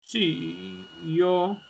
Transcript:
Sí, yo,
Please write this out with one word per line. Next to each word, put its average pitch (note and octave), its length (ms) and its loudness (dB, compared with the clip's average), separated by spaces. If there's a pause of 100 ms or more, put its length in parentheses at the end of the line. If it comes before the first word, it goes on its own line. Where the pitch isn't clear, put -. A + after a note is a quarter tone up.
(140)
Sí, F#3 680 -2 (220)
yo, F3+ 500 2 (140)